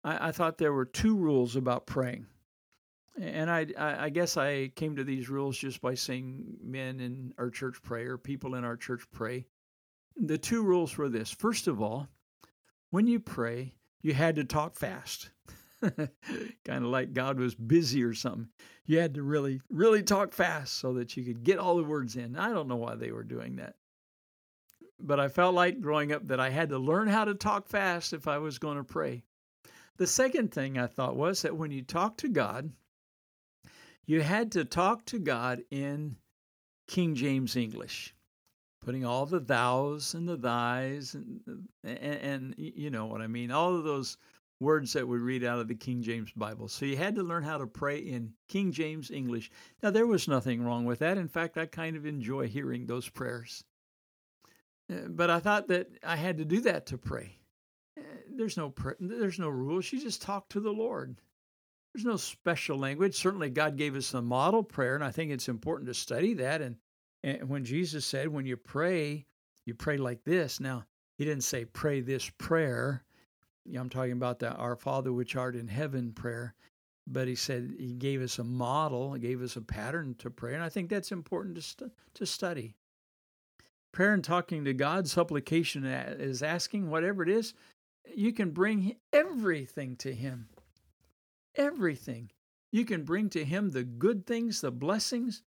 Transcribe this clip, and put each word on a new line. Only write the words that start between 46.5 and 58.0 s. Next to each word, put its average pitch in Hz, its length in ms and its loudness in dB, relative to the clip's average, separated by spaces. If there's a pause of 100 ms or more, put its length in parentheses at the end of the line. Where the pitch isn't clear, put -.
So - 180 -6
you 139 120 0
had 202 180 0
to 196 80 0
learn 170 180 -2
how 151 160 -2
to 135 80 -4
pray 143 320 -2
in 117 360 -6 (140)
King 190 240 0
James 156 380 -4
English. 123 400 -4 (320)
Now, 208 80 4
there 220 160 6
was 208 220 4
nothing 127 340 2
wrong 120 240 0
with 120 140 0
that. 175 180 4
In 175 100 -2
fact, 165 300 -2
I 165 80 0
kind 160 300 -6
of 151 100 -8
enjoy 135 420 -2
hearing 123 380 -4
those 120 240 -4
prayers. 120 540 -8 (1300)
Uh, 175 180 -8
but 170 220 2
I 170 80 4
thought 208 300 2
that 180 180 2 (160)
I 165 120 -2
had 165 220 0
to 156 80 -4
do 185 160 2
that 170 260 2
to 131 100 -6
pray. - 400 -8 (600)
Uh, 294 60 -16 (320)